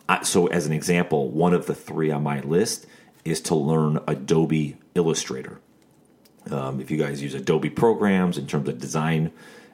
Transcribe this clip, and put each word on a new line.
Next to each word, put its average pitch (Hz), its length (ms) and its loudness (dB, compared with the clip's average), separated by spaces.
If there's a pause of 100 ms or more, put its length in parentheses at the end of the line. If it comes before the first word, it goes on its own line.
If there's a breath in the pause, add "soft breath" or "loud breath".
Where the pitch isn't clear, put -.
(100)
I, - 140 2
so 87 240 4
as 82 180 0
an 78 60 0
example, 78 580 0
one 82 240 4
of 82 120 0
the 73 80 -2
three 80 360 -4
on 73 120 -2
my 71 180 -2
list 85 460 -2 (380 loud breath)
is 80 180 -4
to 87 120 0
learn 76 520 2
Adobe 76 720 0 (180)
Illustrator. 78 680 -2 (880)
Um, 67 300 -6
if - 100 -10
you 76 80 -2
guys 71 240 -2
use 69 120 -6
Adobe 76 360 0
programs 98 680 2
in 69 80 -8
terms 73 220 -2
of 69 100 -6
design 78 540 0 (420 loud breath)